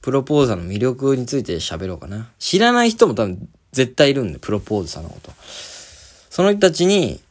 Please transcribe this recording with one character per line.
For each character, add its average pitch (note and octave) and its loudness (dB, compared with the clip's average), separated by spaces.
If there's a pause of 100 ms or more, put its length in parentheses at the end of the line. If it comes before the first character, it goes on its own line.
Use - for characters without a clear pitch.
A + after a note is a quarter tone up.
プ C3 -4
ロ C3+ 2
ポ D3 4
ー - 6
ザ A2+ 0
ー - 0
の F2 -8
魅 F#2+ -6
力 C3 0
に B2+ -4
つ C#3 -4
い B2 -2
て E2 -6
喋 E2+ -6
ろ F#2 -8
う - -16
か D2 -16
な。 A2 -12
知 - -2
ら A#3 4
な A#3+ 4
い A3+ 4
人 A3+ 6
も C3 -2
多 A#2 0
分 F#2 -8 (220)
絶 C3 0
対 C#3 4
い - 2
る C3 -2
ん E2 -6
で、 C#2 -14
プ - -8
ロ G#2 -2
ポ G2+ -4
ー - -6
ズ D#2+ -10
さ - -12
ん D#2+ -12
の E2 -14
こ - -18
と。 - -20 (960)
そ - 0
の G3+ 6
人 G3+ 0
た F#3+ 6
ち E3+ 0
に E3 0